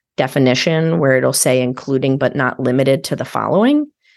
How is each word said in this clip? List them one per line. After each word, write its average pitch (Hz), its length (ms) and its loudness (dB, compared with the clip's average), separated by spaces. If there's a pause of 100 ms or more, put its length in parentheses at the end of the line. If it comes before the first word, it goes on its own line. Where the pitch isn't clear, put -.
(180)
definition 160 840 0
where 135 180 4
it'll 131 160 0
say 127 280 0
including 131 560 -2
but 131 180 -2
not 131 240 -2
limited 135 440 0
to - 120 -6
the 127 100 -6
following. 208 600 0 (320)